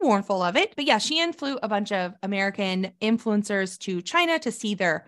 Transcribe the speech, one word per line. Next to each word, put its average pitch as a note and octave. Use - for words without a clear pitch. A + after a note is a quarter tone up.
warnful G3+
of F3+
it. F#4
But C#4+
yeah, C4+
Shein D#4+
flew C#4
a G#3+
bunch G#3
of F3+
American G3
influencers G#3
to F3+
China E4
to B3
see G#3+
their E3+